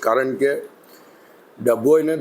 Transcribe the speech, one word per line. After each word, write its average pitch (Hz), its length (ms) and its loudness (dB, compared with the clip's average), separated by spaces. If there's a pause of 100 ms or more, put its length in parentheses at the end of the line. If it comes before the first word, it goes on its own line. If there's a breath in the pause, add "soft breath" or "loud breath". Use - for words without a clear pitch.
કારણ 127 360 0
કે 139 100 2 (1080 loud breath)
ડભોઈને 135 600 2